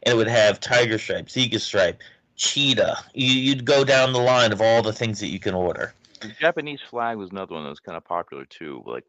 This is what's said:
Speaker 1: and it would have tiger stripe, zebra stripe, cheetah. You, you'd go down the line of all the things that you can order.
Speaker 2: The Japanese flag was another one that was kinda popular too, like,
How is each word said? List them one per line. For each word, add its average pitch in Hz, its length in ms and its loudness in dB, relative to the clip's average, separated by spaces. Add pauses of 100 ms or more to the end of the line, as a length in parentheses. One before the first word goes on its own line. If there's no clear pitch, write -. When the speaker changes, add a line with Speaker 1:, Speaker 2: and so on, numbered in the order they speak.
Speaker 1:
and 120 120 4
it - 40 4
would 110 100 2
have 107 320 4
tiger 117 380 2
stripe, 87 320 -6
zebra 123 300 -2
stripe, 90 420 0 (340)
cheetah. 110 600 0 (160)
You, 127 180 -2
you'd 131 320 0
go 139 180 4
down 131 300 4
the 123 80 0
line 123 320 4
of 101 80 -4
all 113 220 4
the 110 100 -2
things 110 280 -4
that 98 80 -6
you 90 100 -6
can 95 160 -4
order. 90 400 -4 (260)
Speaker 2:
The 107 80 -14 (100)
Japanese 151 440 -2
flag 117 340 -6
was 98 140 -12
another 95 240 -10
one 78 100 -8
that 71 60 -10
was 73 100 -14
kinda 82 220 -14
popular 78 420 -8
too, 67 400 -14
like, 60 240 -10